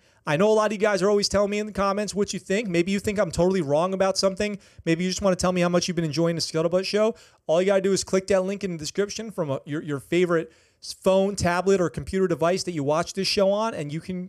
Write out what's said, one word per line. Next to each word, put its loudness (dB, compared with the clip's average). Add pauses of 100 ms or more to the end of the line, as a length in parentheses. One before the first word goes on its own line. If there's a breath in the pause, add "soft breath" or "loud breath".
(260 soft breath)
I 0
know 4
a 4
lot 4
of 0
you -6
guys 2
are 2
always 2
telling 2
me -2
in -4
the -12
comments -2
what -2
you -4
think. -2
Maybe 2
you 0
think -4
I'm 0
totally 2
wrong 2
about 0
something. 0 (260 soft breath)
Maybe 0
you 0
just -6
want 2
to -6
tell 2
me 0
how 2
much 0
you've -2
been 0
enjoying 0
the -4
Scuttlebutt 0
Show. 0 (320 loud breath)
All 4
you 2
gotta 4
do 2
is 0
click 0
that 2
link -6
in -4
the -6
description -6
from -4
a, -4
your, -8
your -4
favorite 0 (300 soft breath)
s-, -14
phone, 0
tablet, 2
or 0
computer -2
device 0
that -8
you -4
watch -2
this -4
show 2
on, 0
and -8
you -6
can -8